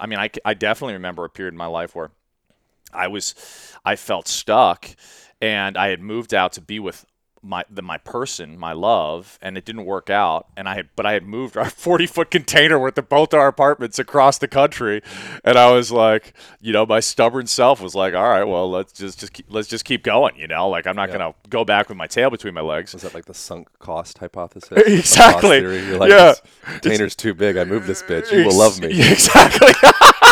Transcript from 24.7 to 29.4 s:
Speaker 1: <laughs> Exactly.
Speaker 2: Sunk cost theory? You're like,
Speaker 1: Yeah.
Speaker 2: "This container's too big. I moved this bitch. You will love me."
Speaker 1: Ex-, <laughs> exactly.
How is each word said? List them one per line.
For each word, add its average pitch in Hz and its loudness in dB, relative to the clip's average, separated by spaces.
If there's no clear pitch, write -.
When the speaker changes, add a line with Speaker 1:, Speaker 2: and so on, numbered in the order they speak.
Speaker 1:
<laughs> 214 -6
Exactly. 196 -2
Speaker 2:
Sunk - 6
cost 180 -2
theory? 95 0
You're - -6
like, 190 4
Speaker 1:
Yeah. 180 10
Speaker 2:
"This - -4
container's 107 -2
too 110 -6
big. 98 -2
I 90 -2
moved 98 -6
this 92 -6
bitch. 82 -6
You 196 4
will 92 4
love 101 4
me." 180 -4
Speaker 1:
Ex-, - 4
<laughs> - 0
exactly. - 6